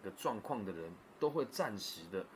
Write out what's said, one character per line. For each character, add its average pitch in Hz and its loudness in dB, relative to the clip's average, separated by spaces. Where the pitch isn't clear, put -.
个 95 -4
状 160 0
况 131 0
的 95 0
人 82 -4
都 151 8
会 147 4
暂 123 0
时 - -6
的， 92 2